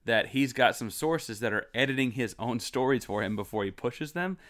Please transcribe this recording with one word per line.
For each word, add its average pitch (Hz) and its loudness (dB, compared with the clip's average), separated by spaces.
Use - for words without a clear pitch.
that 113 4
he's 135 2
got 120 4
some 113 -6
sources 151 -2
that 113 0
are 107 -2
editing 131 2
his 117 -2
own 120 -2
stories 131 0
for 104 0
him 101 0
before 101 -2
he 98 -2
pushes 127 -6
them. 180 -4